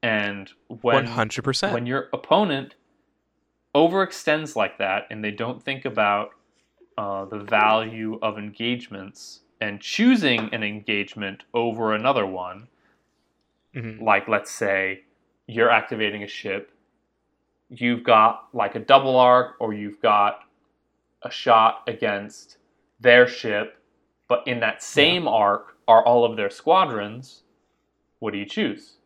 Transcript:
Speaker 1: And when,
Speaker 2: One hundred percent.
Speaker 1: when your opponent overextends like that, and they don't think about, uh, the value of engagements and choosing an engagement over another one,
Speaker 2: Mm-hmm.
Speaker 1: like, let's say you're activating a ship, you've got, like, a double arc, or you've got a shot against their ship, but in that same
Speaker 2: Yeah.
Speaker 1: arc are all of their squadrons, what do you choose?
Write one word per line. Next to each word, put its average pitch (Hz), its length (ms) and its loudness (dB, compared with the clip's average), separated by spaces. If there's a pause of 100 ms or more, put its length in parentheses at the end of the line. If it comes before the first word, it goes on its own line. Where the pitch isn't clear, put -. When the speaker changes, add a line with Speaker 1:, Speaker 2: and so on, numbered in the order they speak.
Speaker 1:
And 104 460 -4 (180)
when, 120 280 -2
Speaker 2:
One 131 120 0
hundred 113 360 -6
percent. 165 300 -2
Speaker 1:
when 120 140 -4
your 131 260 -6
opponent 151 640 -2 (1000)
overextends 160 800 0
like 101 220 -2
that, 98 320 -4
and 107 140 -12
they 104 80 -6
don't 117 320 -8
think 135 220 -8
about, 107 440 0 (680)
uh, 98 280 -6
the 101 140 -12
value 110 800 0
of 107 160 -4
engagements 104 1040 -10 (200)
and 101 200 -8
choosing 160 720 0
an 113 100 -6
engagement 104 800 -6 (100)
over 117 400 -2
another 117 320 0
one, 90 420 -10 (1080)
Speaker 2:
Mm-hmm. 110 280 -12
Speaker 1:
like, 101 240 2
let's 107 240 -2
say 95 500 -4 (460)
you're 117 240 2
activating 107 520 -2
a 101 40 -14
ship, 101 440 -10 (1000)
you've 120 340 -4
got, 113 500 4
like, 107 220 -4
a 117 40 -6
double 135 380 4
arc, 123 420 4
or 110 140 -4
you've 104 280 -12
got 104 400 2 (840)
a 120 80 -10
shot 113 560 4
against 104 680 -8 (440)
their 123 260 8
ship, 107 540 -6 (460)
but - 200 0
in 123 140 -4
that 110 200 -2
same 170 440 2
Speaker 2:
Yeah. 131 60 0
Speaker 1:
arc 104 460 0 (100)
are 113 180 8
all 120 200 4
of 113 120 -2
their 101 120 -2
squadrons, 127 960 -2 (760)
what 110 140 -6
do 104 60 -6
you 101 60 -8
choose? - 480 -6 (120)